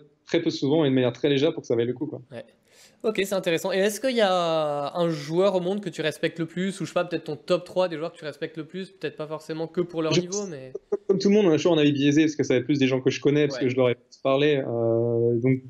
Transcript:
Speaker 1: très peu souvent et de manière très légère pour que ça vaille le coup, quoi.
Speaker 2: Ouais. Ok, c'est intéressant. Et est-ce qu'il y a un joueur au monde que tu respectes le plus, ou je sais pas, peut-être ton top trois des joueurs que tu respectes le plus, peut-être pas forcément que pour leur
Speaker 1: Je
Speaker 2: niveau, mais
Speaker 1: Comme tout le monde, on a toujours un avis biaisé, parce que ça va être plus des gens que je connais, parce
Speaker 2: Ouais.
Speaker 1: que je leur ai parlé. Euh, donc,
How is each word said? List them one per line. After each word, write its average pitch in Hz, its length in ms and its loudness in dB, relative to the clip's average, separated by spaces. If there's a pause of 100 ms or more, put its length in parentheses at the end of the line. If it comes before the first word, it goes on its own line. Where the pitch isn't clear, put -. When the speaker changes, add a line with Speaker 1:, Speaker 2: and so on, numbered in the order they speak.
(280)
Speaker 1:
très 170 160 0
peu 165 80 0
souvent 151 340 2
et 135 40 2
de 135 40 2
manière 127 180 2
très - 160 -2
légère 143 260 2
pour 139 80 -10
que - 60 -14
ça 123 80 0
vaille 117 120 0
le 127 60 -2
coup, 131 120 -8
quoi. - 160 -10 (100)
Speaker 2:
Ouais. 117 140 -14 (580)
Ok, 214 200 -2
c'est 196 120 -4
intéressant. 175 360 -2
Et 190 60 -2
est-ce 208 240 0
qu'il 262 140 -2
y 233 60 2
a 160 760 0
un 170 120 2
joueur 165 440 0
au 185 60 0
monde 190 200 -4
que 190 100 -8
tu 156 120 -8
respectes 156 380 -4
le 160 80 -4
plus, 185 340 -6
ou 160 40 -6
je - 40 -8
sais - 40 -10
pas, 175 120 0
peut-être 170 200 -6
ton 151 100 -8
top 175 280 -2
trois 185 240 -2
des 165 100 -8
joueurs 165 140 -8
que - 60 -20
tu 156 80 -14
respectes 160 320 -10
le 151 80 -10
plus, 185 240 -12
peut-être - 260 -10
pas 151 120 -10
forcément 160 400 -8
que 175 140 -2
pour 165 200 -4
leur 160 120 0
Speaker 1:
Je 180 80 4
Speaker 2:
niveau, 196 280 -6
mais 131 220 -14 (360)
Speaker 1:
Comme 190 120 2
tout 196 100 2
le 202 60 6
monde, 214 100 6
on 165 60 6
a 156 60 6
toujours 170 160 2
un 156 40 4
avis 147 140 4
biaisé, 143 320 4
parce 156 120 0
que 135 80 0
ça 131 120 2
va 127 60 2
être 131 40 -6
plus 143 140 2
des 131 80 4
gens 131 140 0
que 131 100 2
je - 100 -4
connais, 147 260 4
parce 143 120 -6
Speaker 2:
Ouais. 143 60 0
Speaker 1:
que 123 40 2
je 127 60 -2
leur 127 160 4
ai 120 60 -2 (260)
parlé. 139 420 2
Euh, 117 680 0
donc, 127 240 2 (100)